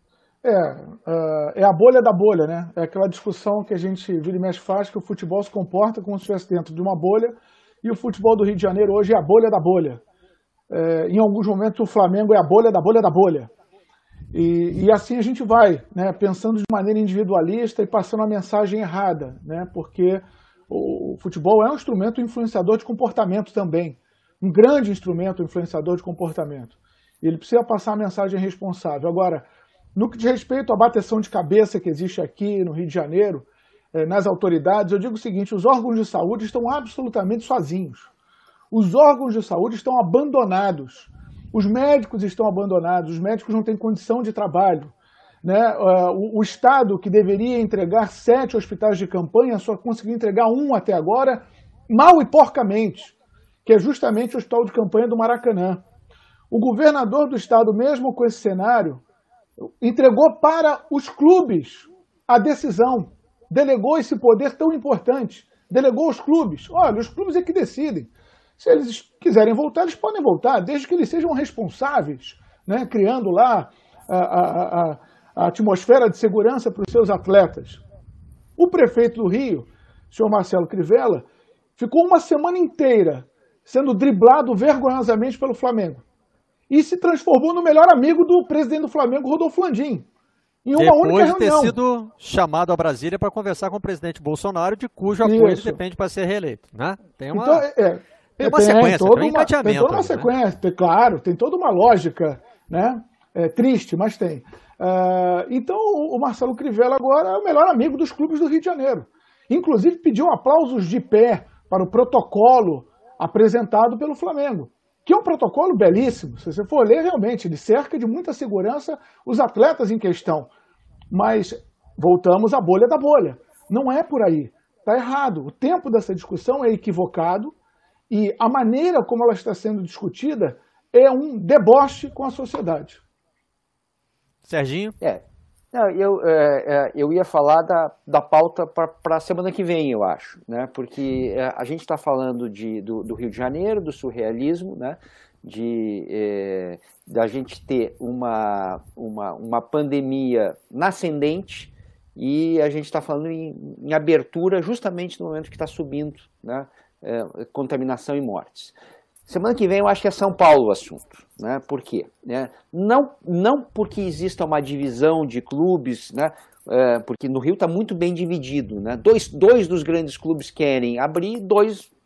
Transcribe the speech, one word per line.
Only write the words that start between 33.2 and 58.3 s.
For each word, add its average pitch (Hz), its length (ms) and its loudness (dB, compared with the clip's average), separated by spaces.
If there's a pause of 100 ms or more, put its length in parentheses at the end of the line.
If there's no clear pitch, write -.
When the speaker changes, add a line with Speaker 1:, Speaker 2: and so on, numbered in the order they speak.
Speaker 1:
eh, 156 140 -2
nas 185 220 0
autoridades, 185 640 0
eu 196 60 0
digo 226 160 -6
o - 20 -10
seguinte: 202 380 -6
os 180 100 -4
órgãos 240 300 2
de 220 100 -2
saúde 202 400 -4
estão 233 240 -6
absolutamente 226 760 -6
sozinhos. 170 640 -6 (640)
Os 202 220 2
órgãos 269 400 4
de 220 80 -2
saúde 202 340 -4
estão 254 240 -2
abandonados. 196 1080 -2 (420)
Os 214 140 0
médicos 240 580 0
estão 208 240 -2
abandonados, 180 680 -2
os 165 40 -6
médicos 208 340 -4
não 220 100 -2
têm 220 120 -4
condição 220 460 -4
de 220 100 -6
trabalho, 175 640 0 (500)
né? 185 160 0
Ah, 185 520 2
o, 208 260 -4
o 214 60 2
Estado, 240 560 2
que 202 100 -8
deveria 208 500 2
entregar 208 480 0
sete 240 480 0
hospitais 214 420 -2
de 180 100 -6
campanha, 220 500 0
só 202 180 -6
conseguiu 226 400 -8
entregar 226 300 0
um 262 300 0
até 196 180 -2
agora, 226 500 0 (460)
mal 302 320 8
e 220 40 0
porcamente, 269 920 2 (480)
que 226 80 6
é 214 60 8
justamente 233 560 -2
o - 20 -4
hospital 233 260 0
de 196 80 -6
campanha 220 360 0
do 226 100 -2
Maracanã. 226 640 -2 (680)
O 233 80 0
governador 262 720 2
do 269 60 -6
estado, 220 380 2
mesmo 254 400 -2
com 240 120 -2
esse 226 140 -4